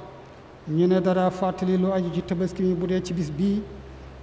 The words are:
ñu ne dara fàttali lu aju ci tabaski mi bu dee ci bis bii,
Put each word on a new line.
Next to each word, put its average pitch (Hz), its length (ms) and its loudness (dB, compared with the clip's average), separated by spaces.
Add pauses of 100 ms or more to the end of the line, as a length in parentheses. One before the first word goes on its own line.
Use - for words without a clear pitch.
(680)
ñu 165 180 4
ne 185 140 4
dara 185 280 4
fàttali 185 480 0
lu 185 140 4
aju 185 220 0
ci 170 80 0
tabaski 180 420 -2
mi 185 100 4
bu 175 140 -2
dee 185 160 0
ci 180 100 -4
bis 165 180 -2
bii, 202 300 0 (600)